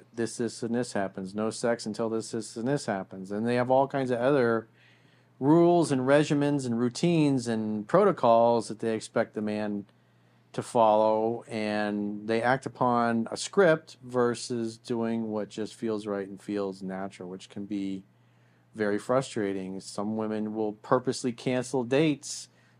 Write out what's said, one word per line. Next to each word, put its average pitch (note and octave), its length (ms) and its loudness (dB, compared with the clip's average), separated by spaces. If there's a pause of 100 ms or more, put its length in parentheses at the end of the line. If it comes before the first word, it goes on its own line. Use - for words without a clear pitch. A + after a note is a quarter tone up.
(120)
this, A#2 240 -4
this, A2+ 240 -4
and A#2 140 -4
this A#2+ 180 -4
happens. F#2+ 400 -4
No G#2+ 180 -2
sex A#2+ 340 -2
until A2+ 240 -4
this, A2 220 -4
this, A2+ 260 -8
and A2+ 100 -4
this C#3+ 180 0
happens. F#2+ 460 -6
And G#2+ 160 -2
they B2 80 0
have B2 160 0
all C3+ 160 4
kinds C3 240 -2
of A#2 80 -2
other A#2+ 480 2 (720)
rules E3+ 520 6
and C3 100 2
regimens C#3+ 640 4
and A#2 120 -2
routines C3+ 680 2
and G#2+ 400 -2
protocols A#2 800 4
that A2 120 -10
they A2+ 140 0
expect A2 420 -2
the A2 60 -6
man G#2+ 440 -4 (640)
to - 100 -8
follow, A2 840 4
and G#2 800 -4
they A2+ 140 0
act B2+ 240 0
upon A#2+ 640 0
a - 60 -8
script E3 680 2
versus A#2+ 720 -2
doing A2+ 520 -4
what G#2 180 -4
just G#2+ 280 -10
feels A2 300 -4
right G2+ 220 -4
and G2 140 -14
feels G2 400 -4
natural, F#2+ 480 -10
which F#2+ 200 -14
can G2+ 160 -12
be G2 380 -6 (720)
very G#2 220 0
frustrating. G2 840 -2
Some G#2 380 -6
women G#2+ 380 -4
will G#2+ 180 -2
purposely B2+ 580 -2
cancel B2+ 520 -4
dates C3+ 640 0 (300)